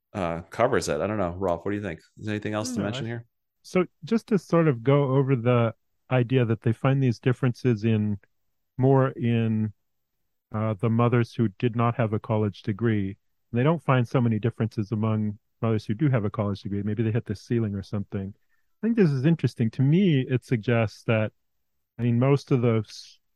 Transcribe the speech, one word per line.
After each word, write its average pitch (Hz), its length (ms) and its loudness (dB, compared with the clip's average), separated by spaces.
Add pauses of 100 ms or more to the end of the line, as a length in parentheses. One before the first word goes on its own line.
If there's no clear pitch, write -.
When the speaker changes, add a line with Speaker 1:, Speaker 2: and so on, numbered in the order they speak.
(140)
Speaker 1:
uh, 85 360 -4
covers 113 380 0
it. 76 140 -2
I 92 60 -2
don't 107 100 -4
know, 87 200 -2
Rolf, 90 280 -4
what 101 60 -4
do 104 60 -4
you 104 60 -8
think? 85 160 -8
Is - 260 -20
there 107 80 -6
anything 104 200 -6
else 107 180 -4
to 120 60 -8
Speaker 2:
No, 98 80 -4
Speaker 1:
mention 117 200 -6
Speaker 2:
I 113 40 -8
Speaker 1:
here? 117 160 -10 (380)
Speaker 2:
So 180 220 -2 (200)
just 220 220 -2
to 202 120 0
sort 165 300 0
of 117 140 -2
go 139 320 2
over 135 200 0
the 117 380 0 (360)
idea 127 360 2
that 110 160 -2
they 117 100 0
find 135 320 0
these 120 160 0
differences 123 640 -2
in, 107 360 0 (580)
more 131 320 4
in, 113 640 0 (840)
uh, 110 240 -2
the 120 100 0
mothers 117 440 2
who 113 160 0 (100)
did 117 160 0
not 117 200 0
have 110 180 -2
a 104 60 0
college 107 420 -2
degree. 104 560 -2 (340)
They 117 120 0
don't 160 200 0
find 127 240 2
so 135 140 0
many 113 180 2
differences 110 540 -4
among 107 440 -2 (240)
mothers 113 240 -2
who 113 80 -2
do 143 160 0
have 117 160 0
a 104 40 -2
college 101 320 -4
degree. 101 220 -6
Maybe 107 200 -2
they 110 80 0
hit 113 140 -2
the 104 100 -6
ceiling 113 400 -4
or 95 80 -8
something. 101 520 -8
I - 500 -14
think 226 100 0
this 196 140 4
is 131 160 0
interesting. 131 460 2
To - 100 -2
me, 156 400 4
it 127 240 -2
suggests 117 580 -2
that, 110 280 0 (640)
I 117 60 -6
mean, 120 160 2
most 139 320 2
of 131 100 2
those, - 580 -2 (160)